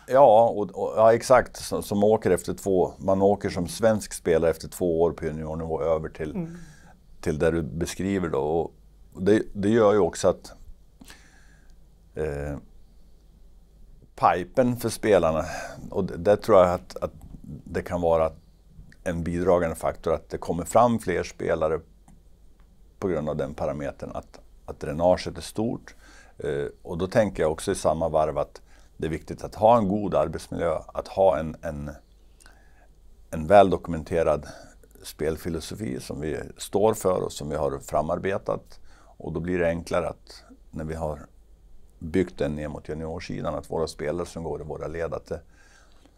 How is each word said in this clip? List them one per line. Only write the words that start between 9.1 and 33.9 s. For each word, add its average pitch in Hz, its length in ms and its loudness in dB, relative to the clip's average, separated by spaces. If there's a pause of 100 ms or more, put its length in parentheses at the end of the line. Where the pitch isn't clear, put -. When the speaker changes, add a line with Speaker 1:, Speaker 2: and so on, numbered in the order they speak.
Speaker 1:
Och 90 100 -10
det, 104 200 4 (100)
det 101 160 -2
gör 110 240 6
ju 107 60 6
också 92 300 2
att, - 240 -2 (1600)
eh, 71 420 -6 (1600)
pipen 117 600 2
för 120 120 -4
spelarna, 82 560 2 (460)
och 95 140 -2
det, - 120 -6
det 101 200 4
tror 104 220 6
jag 90 120 8
att, - 260 -4
att - 160 -6 (520)
det 90 180 -6
kan 90 180 -4
vara 82 320 2 (720)
en 85 200 -4
bidragande 87 520 2
faktor 76 380 -2
att - 160 -8
det 80 80 -6
kommer 85 260 -4
fram 117 340 4
fler 87 240 -2
spelare 80 580 -2 (1160)
på 101 100 -4
grund 76 200 -2
av 76 80 -4
den 69 180 -6
parametern 73 600 -6
att, - 260 -14 (240)
att - 160 -14
dränaget 82 580 0
är 78 40 -14
stort. - 520 -6 (440)
Eh, 71 280 -4 (160)
och 87 160 -8
då 92 80 -2
tänker 98 360 0
jag 78 100 2
också 95 200 -4
i - 20 2
samma 82 340 0
varv 76 300 0
att - 240 -6 (340)
det 80 100 -6
är 78 40 -2
viktigt 80 340 -10
att 76 100 -10
ha 113 240 6
en 101 100 2
god 98 260 -2
arbetsmiljö, 80 720 -2
att - 220 -10
ha 92 300 4
en, 80 240 -6
en, 73 280 -8 (1400)
en 80 160 -6
väldokumenterad 82 1000 4 (560)